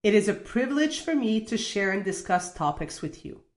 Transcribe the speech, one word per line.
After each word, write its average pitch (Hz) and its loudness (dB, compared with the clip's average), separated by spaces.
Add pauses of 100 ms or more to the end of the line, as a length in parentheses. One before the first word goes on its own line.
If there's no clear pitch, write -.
It 208 6
is 208 6
a 202 2
privilege 285 0
for 320 0
me 220 2
to 226 -2
share 196 0
and 196 -2
discuss 180 -2
topics 151 -2
with 151 -10
you. - -14 (160)